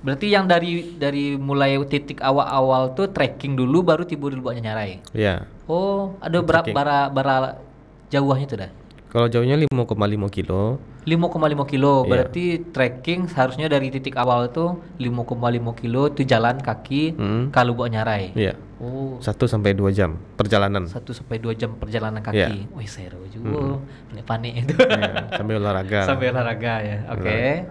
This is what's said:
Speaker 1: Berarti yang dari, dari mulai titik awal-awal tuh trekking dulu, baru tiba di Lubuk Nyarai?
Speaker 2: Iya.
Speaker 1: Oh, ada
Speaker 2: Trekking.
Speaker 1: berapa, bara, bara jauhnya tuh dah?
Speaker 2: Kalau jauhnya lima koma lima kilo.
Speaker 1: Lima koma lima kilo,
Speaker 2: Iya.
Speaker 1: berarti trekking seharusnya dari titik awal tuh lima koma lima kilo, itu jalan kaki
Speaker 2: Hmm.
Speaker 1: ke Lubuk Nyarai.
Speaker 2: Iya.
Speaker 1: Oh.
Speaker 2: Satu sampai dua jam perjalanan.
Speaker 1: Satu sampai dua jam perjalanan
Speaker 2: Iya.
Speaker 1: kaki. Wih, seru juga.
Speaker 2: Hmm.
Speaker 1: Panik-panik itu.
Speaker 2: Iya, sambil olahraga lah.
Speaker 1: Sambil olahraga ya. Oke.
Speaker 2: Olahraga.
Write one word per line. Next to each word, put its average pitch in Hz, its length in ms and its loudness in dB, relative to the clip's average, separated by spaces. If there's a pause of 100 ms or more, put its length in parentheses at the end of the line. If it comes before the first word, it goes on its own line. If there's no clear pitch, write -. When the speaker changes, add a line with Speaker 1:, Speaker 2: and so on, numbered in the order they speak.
Speaker 1:
Berarti 139 260 -2
yang 202 200 4
dari, 175 260 4 (220)
dari 143 300 0 (100)
mulai 139 480 2
titik 143 360 -2
awal-awal 131 760 2
tuh 196 160 -2
trekking 139 460 -2
dulu, 131 280 4
baru 170 220 4
tiba 151 220 -6
di 135 100 -4
Lubuk 127 180 -4
Nyarai? 110 580 -6
Speaker 2:
Iya. 98 320 2 (200)
Speaker 1:
Oh, 190 540 -2
ada 165 220 0
Speaker 2:
Trekking. 170 80 -2 (180)
Speaker 1:
berapa, - 40 -2
bara, 143 280 2 (120)
bara 135 240 2 (760)
jauhnya 139 380 2
tuh 117 120 -6
dah? 95 120 -8 (360)
Speaker 2:
Kalau 117 200 2
jauhnya 120 280 4
lima 135 300 4
koma 107 200 0
lima 101 220 0
kilo. 101 540 -2 (240)
Speaker 1:
Lima 165 240 2
koma 160 180 0
lima 147 180 2
kilo, 139 360 4
Speaker 2:
Iya. 123 100 2
Speaker 1:
berarti 127 340 2 (220)
trekking 127 600 0
seharusnya 139 400 0
dari 139 220 2
titik 135 280 -6
awal 123 320 2
tuh 170 320 -2 (160)
lima 120 260 -2
koma 120 260 -2
lima 120 240 0
kilo, 123 360 0
itu 143 140 -4
jalan 123 360 4
kaki 135 440 -2 (120)
Speaker 2:
Hmm. 113 340 0
Speaker 1:
ke 139 140 2
Lubuk 120 240 0
Nyarai. 110 460 -2
Speaker 2:
Iya. 98 240 0 (200)
Speaker 1:
Oh. 131 420 -8
Speaker 2:
Satu 120 280 0
sampai 104 260 2
dua 98 160 2
jam 95 300 0 (160)
perjalanan. 101 500 2
Speaker 1:
Satu 92 280 -10
sampai 117 260 -8
dua 113 160 -4
jam 110 180 -4
perjalanan 107 540 -4
Speaker 2:
Iya. 104 240 2
Speaker 1:
kaki. 101 80 -6 (120)
Wih, 120 140 -10
seru 92 420 -14
juga. 110 280 -6
Speaker 2:
Hmm. 139 260 -2 (300)
Speaker 1:
Panik-panik 113 480 -6
itu. 131 160 -2
Speaker 2:
Iya, 214 340 2 (240)
sambil 110 240 -2
olahraga 101 420 0
lah. 98 80 2
Speaker 1:
Sambil 131 240 0
olahraga 117 520 -2
ya. 104 140 -4 (120)
Oke. 98 140 -6
Speaker 2:
Olahraga. 117 340 0 (140)